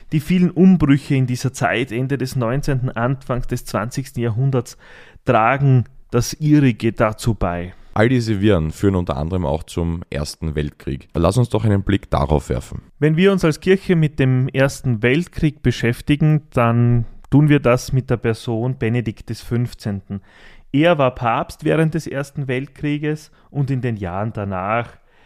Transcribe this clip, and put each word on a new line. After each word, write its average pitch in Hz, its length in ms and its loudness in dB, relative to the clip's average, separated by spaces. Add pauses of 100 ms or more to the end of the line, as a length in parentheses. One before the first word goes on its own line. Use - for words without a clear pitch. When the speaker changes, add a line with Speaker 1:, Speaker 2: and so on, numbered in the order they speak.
(120)
Speaker 1:
Die 156 80 0
vielen 180 300 2
Umbrüche 151 680 4
in 131 100 2
dieser 127 260 -4
Zeit, 113 380 -2
Ende 131 260 -4
des 131 200 -6
neunzehnten, 127 540 -2
Anfang 123 520 -4
des - 220 -6
zwanzigsten 123 580 -4
Jahrhunderts, 123 560 0 (460)
tragen 127 600 4 (260)
das 120 240 0
Ihrige 139 580 2
dazu 110 420 0
bei. 87 400 -4 (220)
Speaker 2:
All 113 120 4
diese 113 320 0
Viren 90 320 2
führen 98 240 2
unter 82 200 -2
anderem 82 300 -2
auch 73 160 -2
zum 85 480 -4
Ersten 76 460 -6
Weltkrieg. 73 580 -6
Lass 87 240 2
uns 120 100 2
doch 107 160 -2
einen 101 200 2
Blick - 260 -2
darauf 71 380 0
werfen. - 340 -8 (160)
Speaker 1:
Wenn 156 180 2
wir 190 140 2
uns 190 140 0
als 156 160 0
Kirche - 340 2
mit 156 240 0
dem 131 300 2
Ersten 135 520 -2
Weltkrieg 139 640 0
beschäftigen, 147 880 0
dann 120 560 2 (240)
tun 147 180 6
wir 147 120 4
das 123 320 0
mit 131 180 -2
der 123 60 2
Person 117 600 -4
Benedikt 117 520 -4
des - 120 -10
Fünfzehnten. 104 800 -6 (500)
Er 160 260 4
war 131 160 0
Papst 123 480 -4
während 156 320 0
des 160 140 -6
Ersten 139 400 -8
Weltkrieges 147 840 -6 (200)
und 135 200 -4
in 131 100 -2
den 117 160 -4
Jahren 98 360 -6
danach. 101 560 -4 (380)